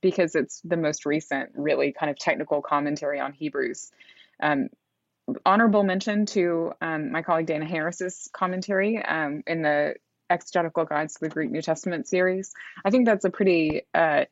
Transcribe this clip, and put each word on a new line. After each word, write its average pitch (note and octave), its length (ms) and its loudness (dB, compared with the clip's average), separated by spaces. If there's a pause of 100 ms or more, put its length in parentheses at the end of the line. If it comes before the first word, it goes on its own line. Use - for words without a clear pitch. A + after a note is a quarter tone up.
because F3+ 340 2
it's - 280 -2
the E3+ 160 -2
most D3+ 260 -2
recent, D3 500 -2
really C#3+ 380 0
kind D3+ 180 -2
of C#3 80 -6
technical D3+ 440 -2
commentary D3 580 -2
on C#3 140 -6
Hebrews. C#3 560 -6 (500)
Um, C#3+ 280 0 (760)
honorable G#3 380 6
mention G3+ 440 0
to, E3+ 540 0
um, D#3+ 320 -4
my E3 100 -2
colleague E3 240 0
Dana D#3 200 -2
Harris's F3 640 -6
commentary, F#3+ 720 0
um, D3+ 440 -2
in E3 160 -2
the D3 320 2 (360)
Exegetical E3+ 540 0
Guides D#3 300 -4
to - 60 -14
the D#3 100 -4
Greek D3+ 200 -2
New D3+ 120 -4
Testament E3 440 -2
series. F#3 460 0 (320)
I G3 60 4
think B3 160 4
that's G#3+ 180 2
a F#3 60 4
pretty, E3 640 2
uh, D#3 380 4